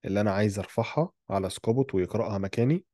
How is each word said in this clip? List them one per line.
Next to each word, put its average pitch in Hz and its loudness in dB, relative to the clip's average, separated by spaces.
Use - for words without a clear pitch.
اللي 98 0
انا 104 2
عايز 101 0
ارفعها 147 -2
على 95 0
سكوبوت 123 0
ويقرأها 98 0
مكاني. 120 0